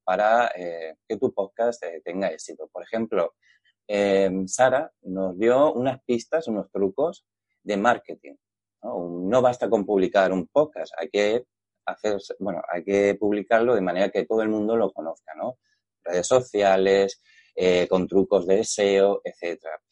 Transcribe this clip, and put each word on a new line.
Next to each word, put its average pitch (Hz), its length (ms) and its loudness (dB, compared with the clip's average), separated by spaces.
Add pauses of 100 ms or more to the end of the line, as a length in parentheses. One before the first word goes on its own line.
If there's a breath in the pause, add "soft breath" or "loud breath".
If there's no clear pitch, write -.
para, 107 500 2
eh, 82 420 -10 (120)
que 113 100 -4
tu 123 160 0
podcast, 117 500 -4
eh, 85 200 -10
tenga 92 240 -4
éxito. - 460 -12
Por 87 100 -14
ejemplo, 110 520 -4 (520)
em, 98 600 2
Sara 131 440 0 (120)
nos 95 340 -6
dio 123 340 4
unas 127 320 -4
pistas, 123 440 -4
unos 104 240 -4
trucos 101 540 -4 (380)
de 101 140 -4
marketing, 98 580 -2 (460)
¿no? 117 140 -10
Un, 87 340 -6
no 127 120 2
basta 123 280 0
con 104 160 0
publicar 95 480 2
un 90 140 -2
podcast, 143 500 -2
hay 82 120 -8
que 104 360 0 (400)
hacer, 101 320 -4 (220)
bueno, 95 220 -6 (100)
hay 87 120 -6
que 101 320 4
publicarlo 107 580 2
de 104 80 2
manera 92 280 0
que 98 160 -2
todo 110 180 0
el 110 60 -2
mundo 110 260 0
lo 110 160 0
conozca, 78 440 -12
¿no? 110 220 -10 (460)
Redes 87 240 -4
sociales, 98 960 2 (340 soft breath)
eh, 90 340 2
con 92 180 2
trucos 95 380 2
de 98 180 2
seo, 98 600 2
etcétera. 82 580 -10 (100)